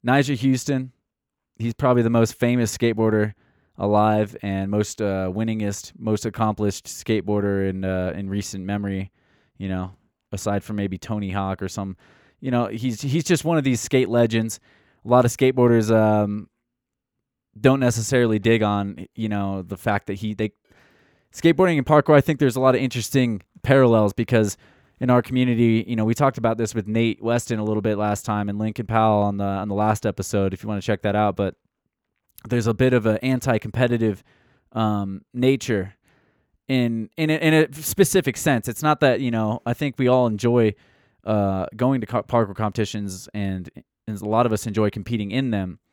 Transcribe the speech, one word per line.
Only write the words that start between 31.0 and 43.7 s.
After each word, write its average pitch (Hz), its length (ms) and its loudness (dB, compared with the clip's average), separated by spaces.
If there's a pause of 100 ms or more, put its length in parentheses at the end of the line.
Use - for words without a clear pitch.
that 101 140 -2
out. 104 200 2
But 95 200 -2 (920)
there's 117 200 0
a 117 60 0
bit 127 200 2
of 113 120 2
an 107 120 2
anti-competitive, 120 1080 0 (480)
um, 104 520 -4 (100)
nature 123 600 -2 (760)
in, 117 480 -2
in 156 120 -2
a, 156 40 2
in 156 200 2
a 156 200 2
specific 160 640 0
sense. 127 320 -2
It's 113 120 -10
not 151 200 0
that, 131 180 4
you 131 120 -2
know, 110 340 -2
I 120 80 -2
think 139 260 -4
we 127 80 2
all 123 200 4
enjoy, 113 460 2 (520)
uh, 98 500 0
going 127 260 0
to 110 60 -8
co-, 117 160 -4
parkour 113 320 0
competitions 101 800 -6
and, 95 360 -6 (380)